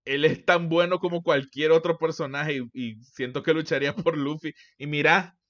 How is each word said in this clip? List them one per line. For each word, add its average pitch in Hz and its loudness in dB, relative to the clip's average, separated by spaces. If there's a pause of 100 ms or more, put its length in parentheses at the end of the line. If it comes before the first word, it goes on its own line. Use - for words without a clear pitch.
Él 143 0
es 143 2
tan 170 2
bueno 175 2
como 170 -4
cualquier 147 0
otro 165 4
personaje 151 -4
y, 120 -8 (220)
y 110 -18
siento 131 -8
que 160 2
lucharía 143 -2
<laughs> 170 0
por - -6
Luffy. 151 -6 (240)
Y 139 -12
mira, 151 2 (140)